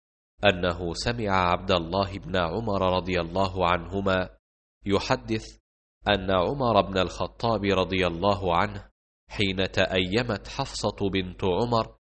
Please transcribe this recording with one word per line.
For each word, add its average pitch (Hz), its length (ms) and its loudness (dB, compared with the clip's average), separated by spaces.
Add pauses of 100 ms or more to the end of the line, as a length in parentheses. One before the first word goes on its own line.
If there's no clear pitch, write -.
(440)
أنه 87 480 2
سمع 117 380 -4
عبد 92 400 2
الله 92 480 0
بن 90 180 -6
عمر 92 600 0
رضي 90 240 -2
الله 90 460 0
عنهما 92 640 0 (580)
يحدث 110 720 -2 (500)
أن 98 220 0
عمر 101 500 4
بن 95 180 -2
الخطاب 95 680 -2
رضي 92 420 2
الله 90 500 2
عنه، 95 320 -2 (420)
حين 95 420 0
تأيمت 95 760 0
حفصة 107 640 -4
بنت 92 320 -2
عمر 110 520 0 (160)